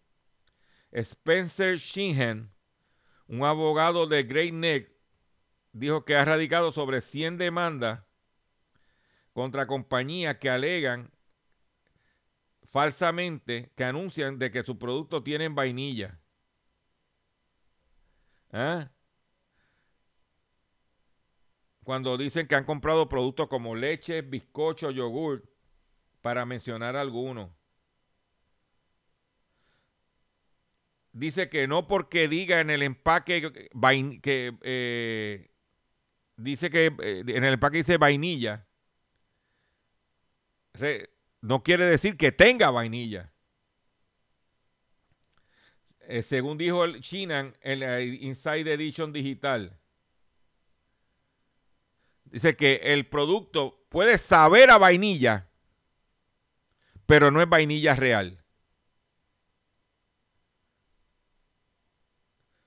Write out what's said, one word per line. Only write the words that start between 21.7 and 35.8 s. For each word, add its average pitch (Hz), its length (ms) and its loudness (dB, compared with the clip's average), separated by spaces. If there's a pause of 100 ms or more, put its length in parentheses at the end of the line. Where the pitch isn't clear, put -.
Cuando 131 340 -4
dicen 143 280 -4
que 151 80 -2
han 135 100 2
comprado 151 440 0
productos 131 400 -4
como 117 260 -8
leche, 156 480 -6
bizcocho, 147 680 -6
yogur, 131 580 -6 (720)
para 120 260 -6
mencionar 120 480 -8
algunos. 123 560 -8 (3500)
Dice 151 380 -6
que 139 160 -2
no 156 220 -2
porque 170 400 0
diga 170 320 0
en 156 100 -2
el 143 120 0
empaque 160 880 -2
vain-, 131 480 0
que, 123 420 -4
eh, 117 880 -6 (840)